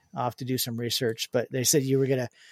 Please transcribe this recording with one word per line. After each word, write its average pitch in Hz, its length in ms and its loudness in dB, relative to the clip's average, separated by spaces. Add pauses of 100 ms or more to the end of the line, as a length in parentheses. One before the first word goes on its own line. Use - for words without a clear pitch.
(140)
I'll 123 120 -2
have 120 120 -4
to 131 80 -8
do 127 120 -2
some 120 180 -4
research, 117 560 -2
but 120 180 0
they 127 140 -2
said 135 200 4
you 135 140 2
were 135 100 2
gonna 127 200 0 (240)